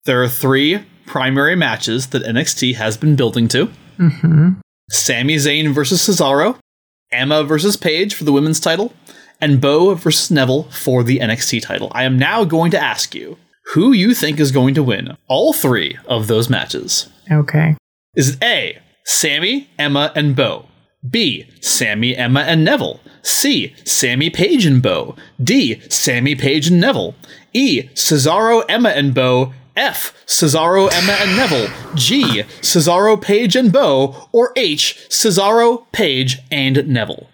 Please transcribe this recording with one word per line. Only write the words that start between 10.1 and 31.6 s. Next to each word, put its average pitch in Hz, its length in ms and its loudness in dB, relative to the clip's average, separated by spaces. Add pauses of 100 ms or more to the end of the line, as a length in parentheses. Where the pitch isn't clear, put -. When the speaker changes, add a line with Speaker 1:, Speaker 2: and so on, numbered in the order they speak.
Speaker 1:
Neville 139 340 2
for 127 380 -2
the 123 180 0
N 113 100 -2
X 113 180 -4
T 117 120 -4
title. 95 320 -8
I 123 120 -4
am 131 140 2
now 196 260 0
going 165 280 0
to 175 100 0
ask 117 320 -4
you - 240 -14 (360)
who 220 180 4
you 220 220 4
think 147 260 -2
is 143 120 2
going 135 220 2
to 151 80 2
win 101 340 -4 (120)
all 202 240 0
three 110 440 -2 (100)
of 110 200 -2
those 113 240 0
matches. - 580 -4 (220)
Speaker 2:
Okay. 151 460 2 (380)
Speaker 1:
Is 139 160 0
it 139 120 -8
A, 180 360 -4 (260)
Sami, 180 640 -2 (100)
Emma, 147 380 0
and 147 200 0
Bo? 110 300 -2 (420)
B, 139 400 -4 (120)
Sami, 117 560 -2
Emma, 123 240 0
and 160 240 2
Neville? 208 360 -2 (220)
C, - 520 -2 (100)
Sami, 135 460 0
Paige, 214 360 2
and 131 160 4
Bo? 87 320 -2 (280)
D, 160 460 0
Sami, 131 480 -2
Paige, 139 320 0
and 175 120 4
Neville? 120 340 0 (380)
E, 214 300 0 (120)
Cesaro, 196 720 2
Emma, 226 220 2
and 139 240 0
Bo? 127 380 0 (240)
F, - 380 -4 (120)
Cesaro, 170 640 2
Emma, 185 280 0
and 196 160 0
Neville? 151 320 0 (280)